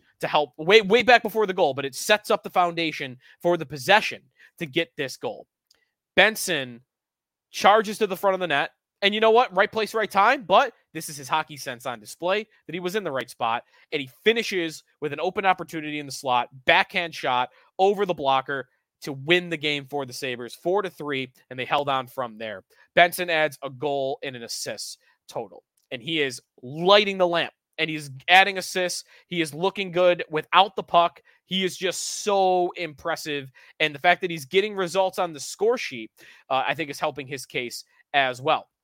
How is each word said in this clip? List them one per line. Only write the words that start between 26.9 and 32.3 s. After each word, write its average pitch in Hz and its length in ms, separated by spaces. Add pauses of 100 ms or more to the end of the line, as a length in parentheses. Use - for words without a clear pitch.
the 180 120
lamp, 165 240 (260)
and 160 100
he's 151 220 (160)
adding 190 320
assists. 180 460 (240)
He 175 120
is 147 140
looking 190 380
good 175 360
without 170 460
the 202 80
puck. 175 400 (220)
He 190 200
is 175 120
just - 480
so 185 520